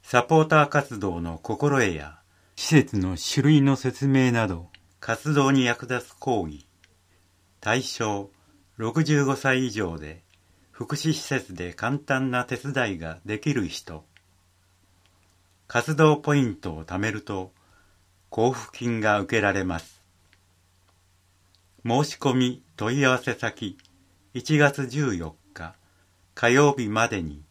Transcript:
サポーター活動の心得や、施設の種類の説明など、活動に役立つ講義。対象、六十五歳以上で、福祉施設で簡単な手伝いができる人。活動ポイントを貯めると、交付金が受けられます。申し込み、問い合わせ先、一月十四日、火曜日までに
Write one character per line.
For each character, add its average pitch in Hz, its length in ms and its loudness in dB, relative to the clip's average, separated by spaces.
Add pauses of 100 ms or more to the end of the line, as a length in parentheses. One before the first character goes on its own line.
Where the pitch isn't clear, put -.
サ 120 220 2
ポ 160 180 4
ー - 20 4
タ 156 200 4
ー 143 40 -2
活 135 300 -2
動 90 220 -4
の 85 180 -8
心 139 400 -2
得 98 160 2
や、 76 240 -12 (360)
施 - 280 4
設 - 160 -4
の 92 180 -2
種 - 280 -2
類 151 180 6
の 139 140 4
説 135 320 -4
明 131 220 4
な 113 180 2
ど、 87 200 -8 (300)
活 131 340 -4
動 139 200 4
に 131 120 4
役 120 220 -2
立 120 220 -6
つ - 60 -20
講 110 340 -2
義。 73 180 -16 (960)
対 120 220 0
象、 101 480 -6 (460)
六 117 280 -2
十 143 200 2
五 135 120 0
歳 131 300 0
以 120 40 -4
上 95 260 -4
で、 76 280 -16 (540)
福 123 160 -6
祉 156 180 -2
施 - 20 2
設 127 400 -6
で 87 200 -10
簡 131 240 -4
単 131 320 -2
な 123 140 -2
手 123 120 -6
伝 127 360 -4
い 85 80 -8
が 82 240 -10
で 104 160 -6
き 151 120 -2
る 113 140 -2
人。 - 380 -14 (1600)
活 139 300 -2
動 151 220 6
ポ 147 180 0
イ 139 60 4
ン 110 120 0
ト 87 200 -10
を 80 100 -12
貯 90 140 -8
め 107 120 0
る - 120 -8
と、 95 300 -8 (760)
交 123 240 2
付 - 240 -14
金 117 220 -4
が 104 180 4
受 110 200 0
け - 20 2
ら 101 120 2
れ 95 120 -2
ま 82 160 -4
す。 - 200 -20 (1800)
申 123 200 2
し - 120 -8
込 131 180 0
み、 123 280 0 (140)
問 113 200 -2
い 143 80 2
合 131 60 6
わ 127 80 2
せ 123 160 -4
先、 110 420 -8 (580)
一 147 240 0
月 139 280 2
十 123 300 -2
四 82 180 -8 (180)
日、 82 220 -16 (640)
火 117 140 2
曜 139 240 6
日 123 140 -2
ま 110 200 2
で 92 160 -4
に 73 260 -12